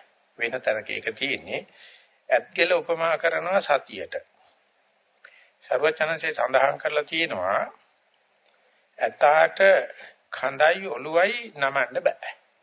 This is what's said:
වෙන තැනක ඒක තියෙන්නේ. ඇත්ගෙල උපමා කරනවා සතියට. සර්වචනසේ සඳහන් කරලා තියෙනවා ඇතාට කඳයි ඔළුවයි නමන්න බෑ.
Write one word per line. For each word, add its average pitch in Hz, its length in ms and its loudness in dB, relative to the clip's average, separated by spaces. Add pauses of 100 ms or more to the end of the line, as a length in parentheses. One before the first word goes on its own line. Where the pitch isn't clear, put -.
(400)
වෙන 117 200 -4
තැනක 110 300 -4
ඒක 104 240 -8
තියෙන්නේ. 135 480 -6 (680)
ඇත්ගෙල 170 440 0
උපමා 165 440 0
කරනවා 165 440 0
සතියට. - 540 -4 (1500)
සර්වචනසේ 156 720 -2
සඳහන් 131 440 2
කරලා 151 260 -2
තියෙනවා 127 580 -2 (1400)
ඇතාට 156 600 4 (720)
කඳයි 151 580 0
ඔළුවයි 165 500 0 (160)
නමන්න 135 460 -2
බෑ. - 320 -2 (320)